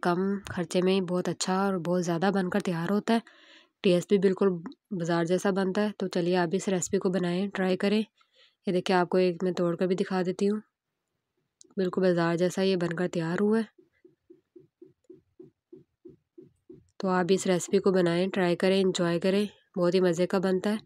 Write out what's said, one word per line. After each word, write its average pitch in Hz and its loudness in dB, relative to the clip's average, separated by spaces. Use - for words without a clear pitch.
कम 190 0
खर्चे 180 -2
में 185 2
ही 196 2
बहुत 180 -4
अच्छा 185 -2
और 196 -2
बहुत 175 0
ज़्यादा 170 0
बनकर 190 -2
तैयार 170 -4
होता 208 0
है। 233 0
टेस्ट 175 2
भी 202 4
बिल्कुल 190 2
बाज़ार 170 0
जैसा 185 0
बनता 190 -2
है। 208 -2
तो 185 -6
चलिए, 180 0
आप 175 2
भी 175 -2
इस 190 -4
रेसिपी 185 -2
को 185 0
बनाएं, 180 -2
ट्राई 185 0
करें। 202 0
ये - -10
देखिए, 180 0
आपको 180 2
एक 180 0
मैं 180 0
तोड़ 175 0
कर 190 -2
भी 185 0
दिखा 190 -2
देती 185 -2
हूँ। 214 -2
बिल्कुल 185 0
बाजार 170 2
जैसा 180 0
ये 190 2
बनकर 175 -2
तैयार 170 -2
हुआ 214 2
है। 220 -2
तो 190 -2
आप 185 2
भी 190 2
इस 185 -2
रेसिपी 185 0
को 190 2
बनाएं, 175 2
ट्राई 180 0
करें, 190 2
एंजॉय 170 0
करें, 196 0
बहुत 175 2
ही 185 2
मज़े 180 2
का 190 -2
बनता 185 0
है। 220 -2